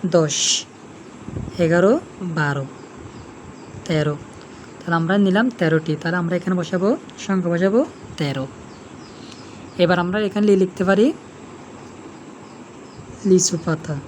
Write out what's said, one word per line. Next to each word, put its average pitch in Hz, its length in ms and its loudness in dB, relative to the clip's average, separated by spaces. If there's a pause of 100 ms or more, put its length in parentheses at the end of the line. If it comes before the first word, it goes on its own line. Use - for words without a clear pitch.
দশ, 160 600 2 (920)
এগারো, 175 420 6 (220)
বারো, 147 440 -2 (1200)
তেরো। 151 320 0 (640)
তাহলে 170 160 0
আমরা 165 220 2
নিলাম 202 320 4
তেরোটি। 160 520 2
তাহলে 175 160 0
আমরা 175 180 0
এখানে 180 200 0
বসাবো, 185 420 2 (220)
সংখ্যা 185 320 0
বসাবো 196 340 4 (320)
তেরো। 135 300 -4 (1300)
এবার 175 220 6
আমরা 180 200 0
এখানে 208 280 2
লি-, 196 100 8
লিখতে 185 260 2
পারি 202 300 6 (2000)
লিচু 180 400 6
পাতা 156 300 -2 (120)